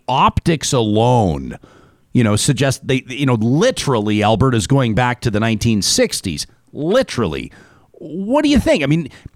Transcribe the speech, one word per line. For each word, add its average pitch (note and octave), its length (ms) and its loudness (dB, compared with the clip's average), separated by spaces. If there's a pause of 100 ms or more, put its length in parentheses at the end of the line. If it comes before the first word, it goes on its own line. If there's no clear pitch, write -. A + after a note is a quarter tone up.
optics D#3+ 640 0
alone, G#2+ 840 0 (560)
you B2 100 2
know, G#2 140 2
suggest C3+ 500 0
they, - 200 0
you C3 200 -4
know, B2+ 80 2
literally A2+ 880 0
Alberta's A2+ 440 2
going C3 280 2
back B2 280 0
to B2 80 -2
the G#2 100 -2
nineteen A2+ 400 0
sixties. - 640 -2 (260)
Literally. B2 800 -2 (420)
What G3 500 -4
do D4+ 80 2
you C4+ 100 4
think? A#3 240 2
I - 20 0
mean, D#3 220 0 (280)